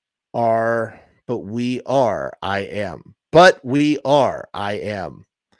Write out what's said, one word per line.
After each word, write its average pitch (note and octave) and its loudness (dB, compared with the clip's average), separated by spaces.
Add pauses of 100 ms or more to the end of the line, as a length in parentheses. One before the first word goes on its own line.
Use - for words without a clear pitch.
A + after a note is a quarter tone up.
(320)
are, A2+ -2 (260)
but A#2 -4
we A#2+ -6
are, G#2 -2
I G2 -4
am. G2 -10 (160)
But F3 8
we D3 0
are, B2+ 0
I G2+ -6
am. F#2+ -8 (340)